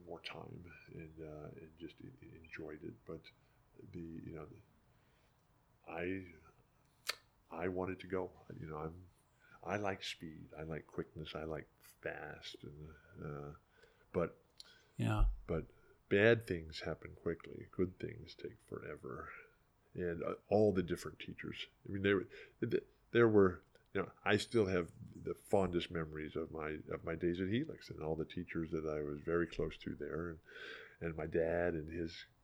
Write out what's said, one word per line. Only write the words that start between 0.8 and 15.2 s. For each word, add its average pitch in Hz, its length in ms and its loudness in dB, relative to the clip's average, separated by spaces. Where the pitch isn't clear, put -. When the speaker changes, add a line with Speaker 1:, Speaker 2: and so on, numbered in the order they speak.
Speaker 1:
and, 80 160 -12
uh, 76 260 -10
and 80 80 -16
just 82 240 -12
e-, 90 40 -14
e-, 82 180 -18
enjoyed 78 400 -12
it. 82 100 -10
But 82 140 -8
the, 90 80 -8
you 82 360 -8
know, 78 100 -8
I, 90 320 -4
I 82 160 -4
wanted 92 340 -2
to 95 60 -14
go. 92 220 -2
You 82 80 -10
know, 78 100 -6
I'm, 80 160 -6
I 92 120 -2
like 98 260 -2
speed. 82 440 -10
I 78 40 -6
like 78 240 -6
quickness. - 480 -6
I 78 80 -6
like 80 240 -6
fast. 76 600 -8
And, 76 640 -14
uh, 73 240 -6
but, 85 240 2
Speaker 2:
Yeah. 107 280 4